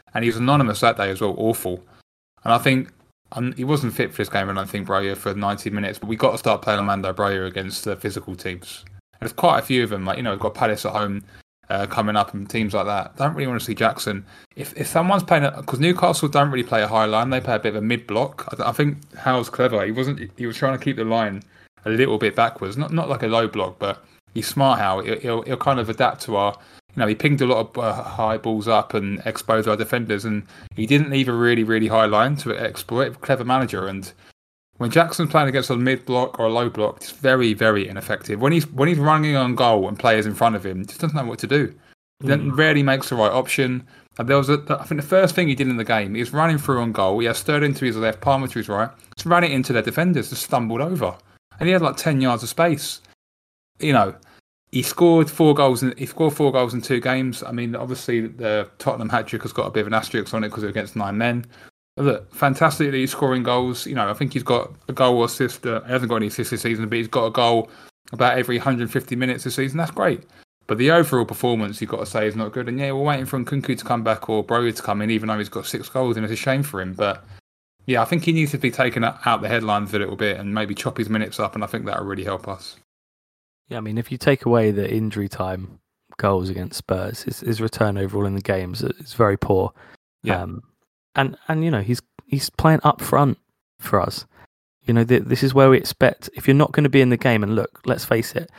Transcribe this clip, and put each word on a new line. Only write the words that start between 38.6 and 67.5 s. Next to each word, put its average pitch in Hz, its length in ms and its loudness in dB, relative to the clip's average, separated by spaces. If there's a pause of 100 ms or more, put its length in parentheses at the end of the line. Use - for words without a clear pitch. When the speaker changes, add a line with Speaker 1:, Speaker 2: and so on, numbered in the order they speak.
Speaker 1:
when 135 160 2
he's 175 100 2
running 151 380 2
on 127 180 0
goal 110 340 4
and 101 100 -6
players 110 280 4
in 107 80 -2
front 117 220 2
of 98 100 -6
him, 95 220 -6
just - 120 -18
doesn't 156 160 -2
know 139 100 -2
what 117 140 -8
to - 80 -6
do. 135 240 0 (500)
Then 143 300 0
Speaker 2:
Mm. 127 60 -2
Speaker 1:
rarely 151 260 4
makes 135 260 0
the 131 60 -4
right 107 160 4
option. 127 540 0 (320)
And 120 100 -4
there 135 100 6
was 135 120 2
a, 147 140 2 (160)
I - 60 -12
think 151 140 -4
the 147 80 -8
first 185 280 4
thing 180 120 2
he 139 80 2
did 131 120 0
in 127 100 0
the 113 60 -2
game, 104 320 0
he 113 40 -4
was 120 140 -4
running 156 240 2
through 139 240 0
on 117 100 -2
goal. 98 280 2
He 117 80 2
had 113 80 0
Sterling 147 400 0
to 139 100 -4
his 117 100 0
left, 110 260 0
Palmer 135 260 2
to 123 120 -8
his 104 100 -6
right. 107 200 0 (260)
Just - 120 -10
ran 175 160 6
it 160 80 2
into 131 200 0
their 117 120 2
defenders, 151 480 0
just - 120 -8
stumbled 117 380 -2
over. 147 340 -2 (440)
And 156 80 0
he 185 60 4
had, 185 100 4
like, 135 140 0
ten 143 240 0
yards 123 220 2
of 117 60 -8
space. 165 520 0 (800)
You 151 140 2
know, 98 220 4 (560)
he 127 120 -2
scored 165 460 6
four 156 260 6
goals 131 260 4
in, 127 160 0
he 135 80 -6
scored 151 280 0
four 147 180 2
goals 127 220 0
in 123 80 -4
two 123 180 -2
games. 127 440 -2
I 123 80 -10
mean, 120 240 -6
obviously 123 520 -4
the 107 420 -2 (100)
Tottenham 120 300 -4
hat-trick 110 340 -4
has - 100 -8
got - 140 -2
a - 40 -8
bit 110 100 -2
of 101 60 -4
an 107 60 -4
asterisk 110 400 -2
on 113 100 -2
it 104 80 -6
'cause 107 120 -8
it 104 40 -4
was 101 40 -6
against 101 240 -6
nine 101 220 -4
men. 120 280 0 (500)
But 139 100 -2
look, - 300 -2
fantastically 139 720 2
scoring 131 360 0
goals. 123 440 -2
You - 80 -6
know, 107 140 0
I 104 40 -2
think 127 200 -4
he's 127 100 -4
got 120 280 0 (160)
a - 60 -8
goal 123 240 4
or 117 80 4
assist. - 400 -4
Uh, 113 160 -2
he 123 100 -8
hasn't 123 180 0
got 117 80 0
any 110 100 0
assists 113 240 -6
this 113 100 -6
season, 113 280 -2
but 117 80 -2
he's 117 100 -2
got 120 200 0
a 113 40 -2
goal 117 380 4 (420)